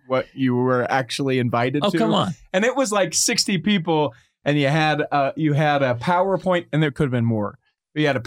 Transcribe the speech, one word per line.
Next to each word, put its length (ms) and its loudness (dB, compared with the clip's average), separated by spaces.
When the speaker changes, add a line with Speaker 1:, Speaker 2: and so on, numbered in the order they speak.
Speaker 1:
what 260 -2
you 200 0
were 380 2
actually 480 0
invited 460 0
Speaker 2:
Oh, 60 2
Speaker 1:
to. 60 -2
Speaker 2:
come 160 2
on. 200 0
Speaker 1:
And 140 0
it 100 0
was, 160 0
like, 220 0
sixty 440 0
people, 560 0
and 160 0
you 80 2
had, 440 2
uh, 260 0
you 160 0
had 280 2
a 140 0
PowerPoint, 760 0
and 100 2
there 80 0
could 140 -2
have 60 -2
been 140 0
more. 320 -2
But 80 -2
you 60 2
had 100 0
a 100 -4